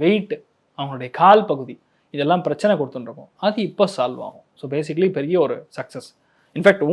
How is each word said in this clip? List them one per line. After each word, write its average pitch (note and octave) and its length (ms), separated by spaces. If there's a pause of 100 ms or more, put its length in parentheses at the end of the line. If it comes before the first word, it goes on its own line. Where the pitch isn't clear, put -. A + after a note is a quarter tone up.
வெயிட், G3+ 300 (440)
அவங்களுடைய C3+ 320
கால் G3 340
பகுதி, C3+ 300 (400)
இதெல்லாம் D#3 280
பிரச்சனை F3 340
கொடுத்துட்டு B2+ 320
இருக்கும். - 280
அது G#3 260
இப்ப F#3+ 220 (120)
சால்வ் B2 320
ஆகும். - 260
So, C3+ 160
basically D#3+ 480
பெரிய D3 220
ஒரு B2 160 (200)
சக்சஸ். - 340 (460)
In E3+ 60
fact, F#3+ 180 (120)